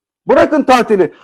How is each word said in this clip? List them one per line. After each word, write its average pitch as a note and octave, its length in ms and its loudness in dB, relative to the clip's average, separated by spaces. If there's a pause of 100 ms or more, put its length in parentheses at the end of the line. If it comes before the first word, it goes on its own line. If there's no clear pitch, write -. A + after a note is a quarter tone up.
(260)
Bırakın D4 360 0
tatili. A3+ 600 0